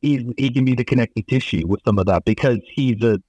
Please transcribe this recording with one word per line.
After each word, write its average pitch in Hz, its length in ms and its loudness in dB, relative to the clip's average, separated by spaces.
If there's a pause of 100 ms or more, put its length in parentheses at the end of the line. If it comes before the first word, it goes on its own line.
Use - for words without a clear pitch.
he's, 143 220 0 (140)
he 135 120 0
can 131 160 0
be 131 80 2
the 120 120 -2
connective 117 420 -2
tissue 92 400 -2
with 98 180 -2
some 101 140 2
of 92 80 0
that 87 180 2
because 113 400 0
he's 123 380 -2
a 110 260 2